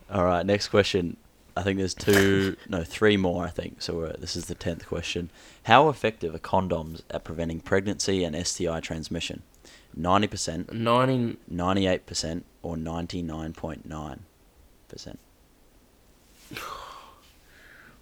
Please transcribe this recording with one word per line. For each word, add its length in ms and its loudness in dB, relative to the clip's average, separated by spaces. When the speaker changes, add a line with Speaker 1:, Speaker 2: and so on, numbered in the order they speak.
Speaker 1:
All 140 2
right, 200 4
next 240 2
question. 480 2
I 60 -2
think 160 2
there's 160 -2
two, 680 4
<laughs> 60 -16
no, 160 -2
three 320 4
more, 280 0
I 60 -4
think. 320 -10
So 140 -4
we're, 180 -4
this 220 -8
is 100 -6
the 80 -8
tenth 320 -6
question. 440 -4
How 240 8
effective 460 -2
are 40 -10
condoms 720 0
at 140 -6
preventing 360 -6
pregnancy 640 0
and 100 -2
S 200 -4
T 140 -2
I 120 -2
transmission? 600 -6
Ninety 300 4
percent, 460 -6
Speaker 2:
Ninety. 640 2
Speaker 1:
ninety-eight 580 2
percent, 380 -6
or 140 -6
ninety-nine 760 -6
point 360 -10
nine 360 -10
percent? 320 -16